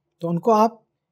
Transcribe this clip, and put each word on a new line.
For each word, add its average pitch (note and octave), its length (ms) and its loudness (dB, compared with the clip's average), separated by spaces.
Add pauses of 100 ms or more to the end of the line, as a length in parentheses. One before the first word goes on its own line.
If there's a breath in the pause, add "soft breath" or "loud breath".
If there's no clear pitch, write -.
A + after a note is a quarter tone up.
(220)
तो E3+ 80 -8
उनको E3+ 220 -2
आप A3 340 0 (260)